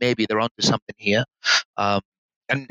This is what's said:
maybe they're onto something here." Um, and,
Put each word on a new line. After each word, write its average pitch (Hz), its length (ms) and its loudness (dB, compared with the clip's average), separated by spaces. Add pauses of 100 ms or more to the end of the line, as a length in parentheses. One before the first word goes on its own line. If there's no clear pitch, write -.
maybe 120 260 0
they're 107 140 0
onto 113 200 -6
something - 360 -2
here." 104 260 0 (540)
Um, 101 240 0 (480)
and, 135 220 -2